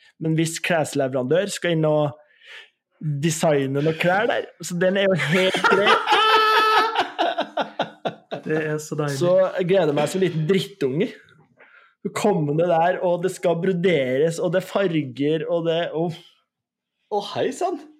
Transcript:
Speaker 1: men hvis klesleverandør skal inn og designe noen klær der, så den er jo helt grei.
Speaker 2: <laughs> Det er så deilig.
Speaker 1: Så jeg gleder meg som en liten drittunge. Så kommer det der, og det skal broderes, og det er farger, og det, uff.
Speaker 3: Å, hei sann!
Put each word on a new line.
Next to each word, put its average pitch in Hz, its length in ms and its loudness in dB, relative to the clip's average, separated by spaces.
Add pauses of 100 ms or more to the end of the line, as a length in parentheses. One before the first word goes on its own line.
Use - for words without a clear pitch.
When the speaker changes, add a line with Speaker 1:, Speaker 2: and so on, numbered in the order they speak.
(200)
Speaker 1:
men 160 160 0
hvis 160 260 -2
klesleverandør 143 880 0
skal 175 220 -4
inn 160 140 2
og 151 260 2 (880)
designe 143 800 0
noen 156 160 2
klær 185 300 0
der, - 180 -2 (160)
så 175 160 -6
den 185 200 2
er 196 80 2
jo 190 100 4
helt 175 480 0
grei. 415 240 4
Speaker 2:
<laughs> 440 100 4 (2500)
Det 156 160 0
er 151 160 -4
så 151 160 -10
deilig. 147 240 -2
Speaker 1:
Så 175 120 4 (260)
jeg 185 100 0
gleder 170 260 4
meg 147 160 2
som 190 120 -2
en 180 60 4
liten 160 200 -2
drittunge. 170 640 0 (960)
Så 202 80 -6
kommer 160 420 0
det 165 140 2
der, 170 340 2
og 175 200 0
det 185 100 0
skal 170 260 0
broderes, 165 800 0
og 170 140 -2
det 185 80 2
er 185 60 -8
farger, 151 800 -2
og 170 180 -2
det, 165 120 0 (140)
uff. 160 260 -4 (920)
Speaker 3:
Å, - 100 -2 (120)
hei 139 180 -2
sann! 339 280 -4 (200)